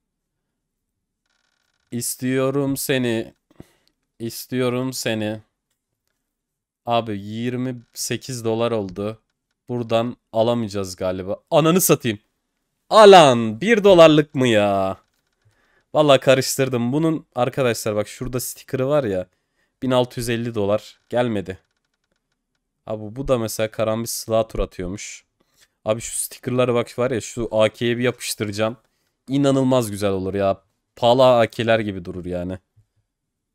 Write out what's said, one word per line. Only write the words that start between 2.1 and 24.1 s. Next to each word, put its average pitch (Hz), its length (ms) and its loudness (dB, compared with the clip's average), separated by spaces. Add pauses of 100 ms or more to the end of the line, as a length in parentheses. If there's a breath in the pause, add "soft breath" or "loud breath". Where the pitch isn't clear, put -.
seni. 123 560 -2 (840 soft breath)
İstiyorum 127 760 -6
seni. 110 460 -4 (1500)
Abi 113 340 -2
yirmi 120 640 -8 (120)
sekiz 120 520 -10
dolar 117 260 -2
oldu. 101 500 -6 (480)
Buradan 117 480 -2 (140)
alamayacağız 107 640 -2
galiba. 92 440 -6 (120)
Ananı 165 300 2
satayım. 123 380 0 (680)
Alan 139 720 8
bir 208 220 2
dolarlık 160 520 6
mı 127 120 2
ya? 101 500 2 (960)
Vallahi 147 260 4
karıştırdım. 127 720 0
Bunun 160 320 -2 (100)
arkadaşlar 120 600 -2
bak 107 120 -2
şurada 127 320 -8
sticker'ı - 480 -6
var 143 160 0
ya. 95 240 -4 (580)
bin 127 60 -2
altı 127 280 0
yüz 120 100 -6
elli 117 260 -4
dolar 104 440 -2 (100)
gelmedi. 107 500 -4 (1300)
Abi 107 280 -10
bu 135 120 -8
da 131 100 2
mesela 110 340 -4
karambit 110 380 -4
sıla 113 380 -2